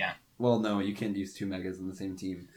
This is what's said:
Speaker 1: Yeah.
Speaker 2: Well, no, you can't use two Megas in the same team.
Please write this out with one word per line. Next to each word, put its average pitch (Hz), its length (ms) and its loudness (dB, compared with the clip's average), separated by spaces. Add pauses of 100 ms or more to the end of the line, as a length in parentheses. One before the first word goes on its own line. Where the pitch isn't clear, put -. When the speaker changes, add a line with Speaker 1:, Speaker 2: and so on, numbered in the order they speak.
Speaker 1:
Yeah. 92 140 0 (240)
Speaker 2:
Well, 120 220 6
no, 107 180 2
you 101 160 2
can't 104 200 0
use 95 200 -2
two 104 100 -6
Megas 92 340 -2
in 92 120 -4
the 95 40 -8
same 95 220 -6
team. 92 400 -6